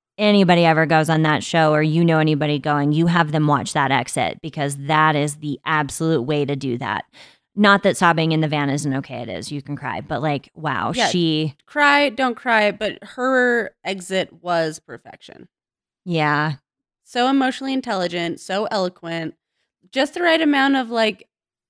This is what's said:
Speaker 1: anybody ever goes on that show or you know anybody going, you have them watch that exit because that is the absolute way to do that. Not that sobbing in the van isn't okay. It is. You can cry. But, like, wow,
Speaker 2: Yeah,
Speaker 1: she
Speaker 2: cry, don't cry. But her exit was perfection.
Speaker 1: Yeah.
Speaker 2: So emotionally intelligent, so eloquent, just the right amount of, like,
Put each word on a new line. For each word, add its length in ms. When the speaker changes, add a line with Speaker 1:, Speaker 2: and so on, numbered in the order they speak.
Speaker 1:
anybody 480
ever 180
goes 240
on 140
that 200
show 300
or 100
you 220
know 140
anybody 400
going, 340
you 140
have 260
them 140
watch 260
that 180
exit 520
because 340
that 400
is 200
the 280
absolute 580
way 220
to 120
do 220
that. 280
Not 280
that 120
sobbing 360
in 80
the 80
van 220
isn't 260
okay. 260
It 60
is. 220
You 120
can 120
cry. 260
But, 220
like, 320
wow, 400
Speaker 2:
Yeah, 140
Speaker 1:
she 480
Speaker 2:
cry, 440
don't 260
cry. 340
But 320
her 800
exit 600
was 360
perfection. 680
Speaker 1:
Yeah. 520
Speaker 2:
So 260
emotionally 440
intelligent, 680
so 320
eloquent, 640
just 240
the 80
right 180
amount 360
of, 140
like, 360